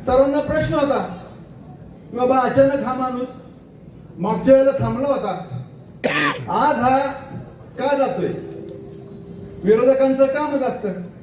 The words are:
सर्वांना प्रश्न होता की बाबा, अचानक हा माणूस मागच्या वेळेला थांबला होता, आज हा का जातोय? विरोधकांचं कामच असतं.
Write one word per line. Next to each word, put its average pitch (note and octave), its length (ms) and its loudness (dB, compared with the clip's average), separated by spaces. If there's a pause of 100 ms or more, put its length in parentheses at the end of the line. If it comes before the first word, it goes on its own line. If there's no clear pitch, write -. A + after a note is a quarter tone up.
सर्वांना C#4 340 4
प्रश्न D#4 340 -2
होता C#4+ 240 0 (1120)
की A#3 60 -8
बाबा, B3+ 220 2
अचानक C4+ 440 4
हा B3+ 100 -4
माणूस B3+ 340 -4 (880)
मागच्या A3 360 4
वेळेला C4+ 260 6
थांबला A3+ 280 -2
होता, G#3 240 -2 (1160)
आज B3+ 260 2
हा B3+ 220 4 (800)
का C#4+ 180 0
जातोय? A#3+ 320 0 (1300)
विरोधकांचं C4 600 4
कामच C#4+ 360 -2
असतं. A3+ 300 -4 (320)